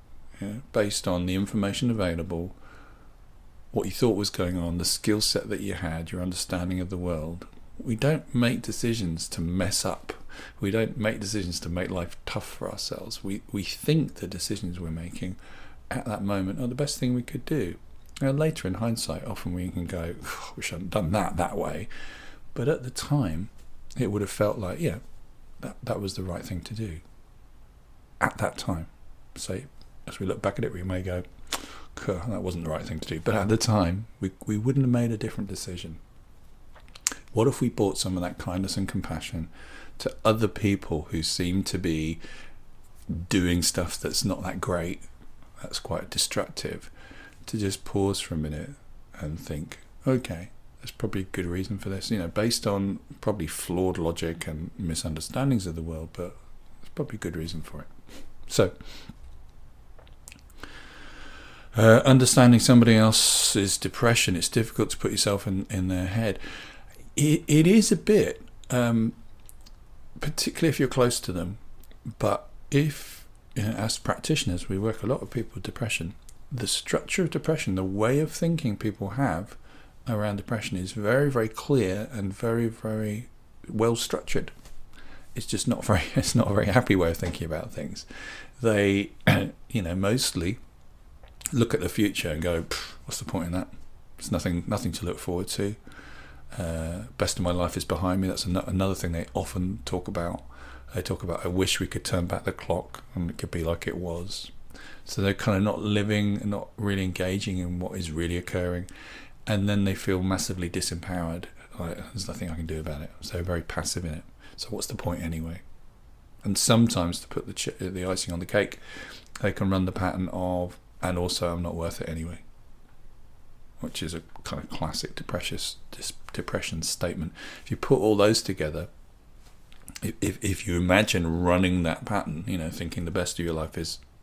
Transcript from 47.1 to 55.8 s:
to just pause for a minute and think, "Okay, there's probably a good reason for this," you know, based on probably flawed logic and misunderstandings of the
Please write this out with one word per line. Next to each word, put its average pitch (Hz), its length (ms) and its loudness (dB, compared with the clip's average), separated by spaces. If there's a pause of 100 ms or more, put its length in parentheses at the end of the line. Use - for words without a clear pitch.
to 117 120 -4
just 98 260 -2
pause 98 360 2
for - 140 -6
a 82 40 0
minute 76 320 -4 (500)
and 80 180 -6
think, - 400 -8 (280)
"Okay, 117 440 0 (300)
there's - 100 -10
probably 104 320 -2
a - 20 -4
good 90 220 -4
reason 95 320 -2
for - 100 -6
this," 95 220 -4
you 113 80 2
know, 85 100 -2
based 107 380 2
on 98 320 2 (220)
probably 104 260 0
flawed 92 520 0
logic 82 480 -2
and 80 320 -6
misunderstandings 92 880 0
of 82 100 -4
the 82 60 -4